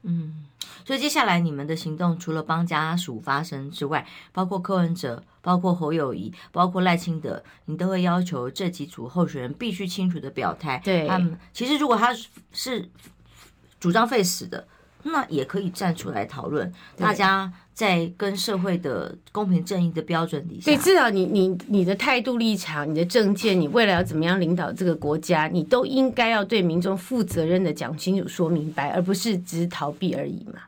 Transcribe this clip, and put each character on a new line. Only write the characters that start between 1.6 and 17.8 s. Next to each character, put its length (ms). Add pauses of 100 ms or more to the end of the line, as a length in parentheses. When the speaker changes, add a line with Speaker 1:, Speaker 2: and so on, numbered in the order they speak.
Speaker 1:
的 80
行 220
动， 200
除 140
了 100
帮 240
家 320
属 240
发 220
声 260
之 180
外， 200 (260)
包 140
括 100
柯 200
文 180
哲、 260 (220)
包 160
括 160
侯 180
友 220
宜、 180 (200)
包 160
括 120
赖 160
清 240
德， 220 (220)
你 120
都 120
会 140
要 200
求 260
这 220
几 160
组 220
候 180
选 160
人 120
必 180
须 120
清 240
楚 120
的 100
表 240
态。 300
Speaker 2:
对。 240
Speaker 1:
他 100
们， 180 (160)
其 140
实 100
如 120
果 80
他 200 (360)
是 360 (920)
主 100
张 160
废 160
死 240
的， 220 (340)
那 260
也 160
可 140
以 120
站 240
出 160
来 140
讨 220
论， 260 (240)
Speaker 2:
对。 80
Speaker 1:
大 80
家 400 (200)
在 440